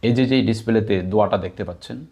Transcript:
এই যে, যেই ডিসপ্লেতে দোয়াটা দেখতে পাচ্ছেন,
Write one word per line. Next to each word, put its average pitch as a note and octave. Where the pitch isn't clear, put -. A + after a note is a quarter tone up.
এই A#2
যে, B2+
যেই B2+
ডিসপ্লেতে A2
দোয়াটা G2
দেখতে F#2+
পাচ্ছেন, A#2